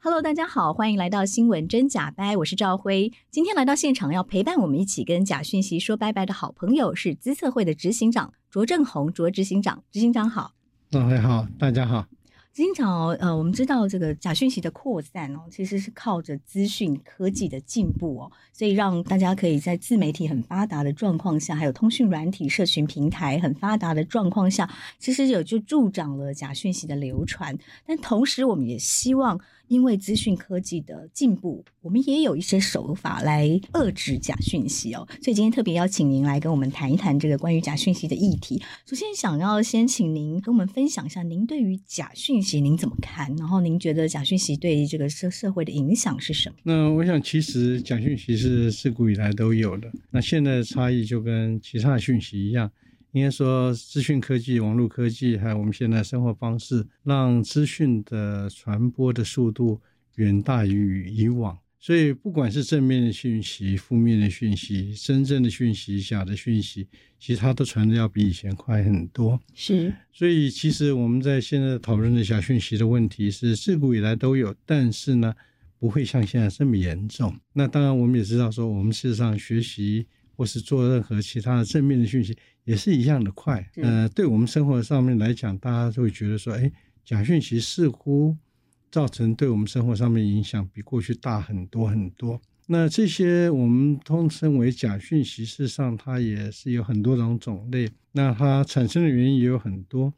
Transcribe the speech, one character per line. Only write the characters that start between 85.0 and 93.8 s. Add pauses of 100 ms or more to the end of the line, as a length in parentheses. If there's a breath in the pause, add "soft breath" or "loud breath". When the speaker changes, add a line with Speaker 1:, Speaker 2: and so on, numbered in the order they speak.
Speaker 2:
面
来
讲，
大
家
都
会
觉
得
说，
哎， (320 soft breath)
假
讯
息
似
乎 (560)
造
成
对
我
们
生
活
上
面
影
响
比
过
去
大
很
多
很
多。 (260)
那
这
些
我
们